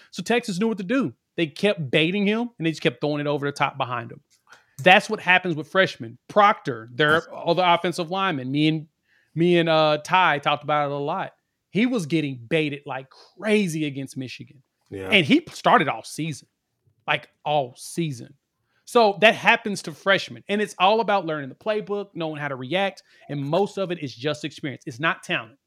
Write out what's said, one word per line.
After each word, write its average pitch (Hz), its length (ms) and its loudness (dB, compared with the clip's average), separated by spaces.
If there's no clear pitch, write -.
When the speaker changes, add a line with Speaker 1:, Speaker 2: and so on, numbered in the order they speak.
Speaker 1:
So - 100 -10
Texas 220 380 -2
knew 226 80 0
what 220 120 -2
to 208 40 -8
do. 196 300 -2
They 170 100 0
kept 165 420 -2
baiting 180 380 2
him, 226 300 0
and 160 100 -2
they 165 40 2
just 156 100 -10
kept - 180 0
throwing 147 220 -2
it 147 40 -4
over 147 200 -2
the 139 80 -4
top 135 240 -2
behind 120 340 -6
him. - 80 -20
That's 196 260 6
what 214 120 -4
happens 180 340 2
with 151 160 -10
freshmen. 175 460 -2
Proctor, 147 680 2
their 156 280 4
other 170 320 0
offensive 170 460 0
lineman, 175 400 -4
me 151 160 2
and, 156 200 -2
me 170 240 4
and, 165 120 2
uh, 156 340 4
Ty 165 360 4
talked 147 260 -2
about 147 260 0
it - 20 -4
a 143 40 -4
lot. 156 340 -6
He 214 160 0
was 240 200 -2
getting 143 320 -2
baited 151 360 -2
like 135 240 -10
crazy 185 760 -2
against 135 320 -8
Michigan. 131 440 -12
Speaker 2:
Yeah. 98 200 -10
Speaker 1:
And 190 160 6
he 226 280 4
started 180 340 4
all 117 160 -6
season, - 460 -10
like, 151 220 -2
all 147 320 -2
season. 135 560 -8
So 214 380 4
that 214 120 8
happens 202 500 0
to 165 100 -12
freshmen. 160 560 -2
And 208 120 -2
it's 202 180 -6
all 202 200 4
about 196 260 0
learning 151 220 -6
the 131 80 -16
playbook, 202 580 -6
knowing 156 280 -6
how 147 80 -4
to 135 80 -6
react. 180 460 -2
And 143 120 -6
most 180 360 0
of 190 120 -4
it 170 140 -6
is 123 100 -8
just 147 300 -4
experience. 139 420 -10
It's 123 140 -12
not 165 240 -2
talent. 120 440 -6